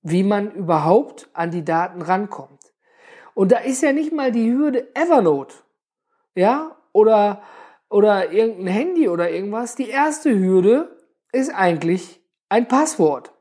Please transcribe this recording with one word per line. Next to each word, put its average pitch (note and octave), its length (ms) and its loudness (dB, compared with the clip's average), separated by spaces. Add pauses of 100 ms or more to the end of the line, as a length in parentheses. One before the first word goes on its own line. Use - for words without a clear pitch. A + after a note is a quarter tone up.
Wie F3+ 200 0
man G3+ 280 -2
überhaupt F3 800 0
an E3+ 160 -6
die E3+ 160 -8
Daten F3 360 -4
rankommt. F3+ 580 -6 (720)
Und F#3+ 180 2
da B3 60 4
ist C4 240 -4
ja C#4+ 120 2
nicht D#4 200 -2
mal C4+ 180 -2
die A3+ 200 0
Hürde C4+ 440 -2
Evernote, A3 600 0 (800)
ja, C#4 400 0 (160)
oder, G#3 500 2 (480)
oder G3+ 420 2
irgendein G3+ 360 -2
Handy C#4+ 420 0
oder E3+ 220 -2
irgendwas. G#3 440 -6
Die B3 140 -8
erste C#4+ 480 0
Hürde F#3+ 580 2 (360)
ist C4+ 200 -2
eigentlich F3 680 -2 (280)
ein A#3+ 180 2
Passwort. G3+ 720 0